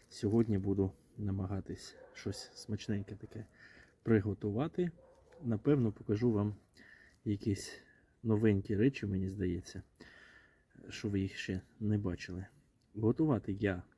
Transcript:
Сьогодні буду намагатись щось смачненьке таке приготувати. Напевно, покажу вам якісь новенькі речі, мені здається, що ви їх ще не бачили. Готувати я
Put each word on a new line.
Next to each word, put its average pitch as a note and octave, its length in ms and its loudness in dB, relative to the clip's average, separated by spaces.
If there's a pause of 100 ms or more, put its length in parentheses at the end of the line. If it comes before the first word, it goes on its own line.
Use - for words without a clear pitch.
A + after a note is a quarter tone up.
Сьогодні A2 500 2
буду G2 340 2 (260)
намагатись G2 760 -6 (180)
щось - 400 -8
смачненьке G2+ 640 -6
таке - 300 -14 (560)
приготувати. A2 880 2 (520)
Напевно, A#2+ 500 2
покажу A2+ 400 0
вам G#2 220 2 (720)
якісь - 560 -4 (420)
новенькі G#2+ 540 4
речі, A#2 300 2
мені F#2+ 220 0
здається, F#2 540 -4 (1040)
що - 200 -6
ви G2+ 120 0
їх G2 160 -2
ще F#2 240 -4 (200)
не G#2+ 180 2
бачили. F#2 480 -6 (480)
Готувати A2+ 580 2
я F#2+ 300 0 (160)